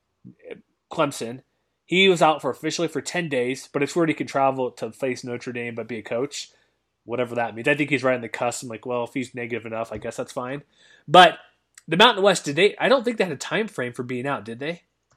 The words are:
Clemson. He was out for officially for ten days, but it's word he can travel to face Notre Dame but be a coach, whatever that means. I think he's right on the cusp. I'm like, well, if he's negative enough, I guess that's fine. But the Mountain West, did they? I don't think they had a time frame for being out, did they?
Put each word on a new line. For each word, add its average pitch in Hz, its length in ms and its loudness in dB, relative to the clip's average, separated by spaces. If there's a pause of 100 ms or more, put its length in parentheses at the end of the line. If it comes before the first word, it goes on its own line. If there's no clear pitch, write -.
(920)
Clemson. 131 500 -4 (440)
He 190 220 4
was 175 140 4
out 156 200 4
for 135 100 -2
officially 156 360 -4
for 143 140 -4
ten 175 260 -4
days, 131 460 -2
but 143 100 2
it's 139 120 -4
word 170 120 4
he 151 80 0
can 127 120 -6
travel 131 440 0
to 113 200 -8
face 127 320 -4
Notre 123 280 -8
Dame 120 240 -8
but 113 140 -8
be 120 80 -6
a 104 60 -10
coach, - 480 -6 (520)
whatever 120 320 -4
that 117 180 -2
means. 117 140 -4
I 147 80 4
think 139 140 -2
he's 127 140 0
right 127 120 2
on 120 60 -6
the 113 80 -10
cusp. - 340 -4
I'm 127 60 -12
like, 110 160 -14
well, 123 180 -4
if 117 100 -10
he's 123 220 -8
negative 117 300 -6
enough, 113 260 -6
I 110 60 -10
guess 113 180 -8
that's 127 160 -8
fine. 131 300 -8 (440)
But 170 340 8 (480)
the 160 100 0
Mountain 208 260 6
West, 196 220 4
did 143 100 -2
they? 190 220 2
I 156 100 0
don't 247 160 4
think 233 140 -2
they 196 80 2
had 165 80 -6
a 127 40 -8
time 202 300 -4
frame 123 240 -6
for 127 120 -8
being 123 240 -6
out, 117 180 -4
did 113 140 -12
they? 233 240 -8 (340)